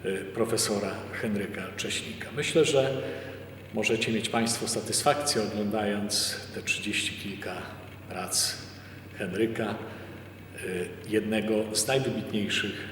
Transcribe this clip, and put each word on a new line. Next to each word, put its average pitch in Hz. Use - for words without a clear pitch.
y, 95
profesora 104
Henryka 101
Cześnika. -
Myślę, 147
że 135
możecie 113
mieć 104
Państwo 113
satysfakcję, 113
oglądając 104
te -
trzydzieści -
kilka 95
prac -
Henryka, 104
y, 90
jednego 107
z -
najdobitniejszych 110